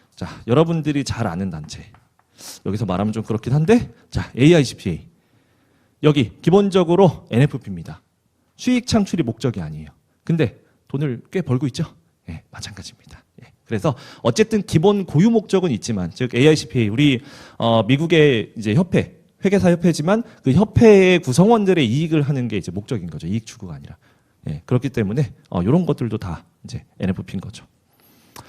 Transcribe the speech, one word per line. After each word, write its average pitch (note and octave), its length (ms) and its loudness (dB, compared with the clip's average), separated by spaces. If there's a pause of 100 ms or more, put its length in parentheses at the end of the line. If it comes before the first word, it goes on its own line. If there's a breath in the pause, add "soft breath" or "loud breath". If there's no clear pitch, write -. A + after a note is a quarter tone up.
(160)
자, - 320 -14
여러분들이 D3 560 0
잘 A2+ 240 -4
아는 F2+ 200 -6
단체. D#2 360 -14 (840 loud breath)
여기서 G2+ 180 -4
말하면 G2 280 -2
좀 A2 100 -6
그렇긴 A2 300 -6
한데, D#3+ 420 2 (160 soft breath)
자, - 260 -8
에이아이씨피에이. B2 680 2 (960)
여기 C#3+ 300 2 (100)
기본적으로 F3+ 880 2
엔에프피입니다. G#2 720 -2 (540)
수익 B3 320 -2
창출이 F#3+ 340 0
목적이 A#2 380 -4
아니에요. D#2 300 -12 (340)
근데 D#3+ 340 -2 (300 soft breath)
돈을 C#3 420 -6
꽤 F#3 100 -4
벌고 D3 280 -2
있죠? - 260 -8 (340)
예, E2 220 -14
마찬가지입니다. - 760 -20 (180)
예, - 100 -20 (120)
그래서 A2+ 300 -4 (260 loud breath)
어쨌든 G#3+ 420 0
기본 G3 440 0
고유 F#3 240 2
목적은 F#3+ 400 0
있지만, G2 400 -4
즉 - 240 -6
에이아이씨피에이, C3 560 2
우리, B2+ 320 0 (340 loud breath)
어, A2+ 280 2
미국의 C#3+ 760 2
이제 G#2+ 160 0
협회, E3 420 0 (260)
회계사 F#3+ 280 2
협회지만 F3 540 0 (180 loud breath)
그 C3 100 0
협회의 F#3+ 680 6
구성원들의 F3+ 680 2
이익을 D3+ 340 0
하는 C3 280 -2
게 G#2+ 100 -4
이제 F2+ 120 -10
목적인 F#2 380 -8
거죠. D#2+ 180 -12
이익 A2 200 -6
추구가 E2+ 300 -16
아니라. C#2+ 200 -18 (540)
예, D2+ 160 -10
그렇기 B2+ 240 -2
때문에, A#2 420 -4 (180)
어, F2+ 140 -4
요런 E3 220 0
것들도 A#2+ 320 -4
다 E2+ 260 -12 (200)
이제 - 200 -14 (140)
엔에프피인 - 420 -6
거죠. - 240 -16 (840 loud breath)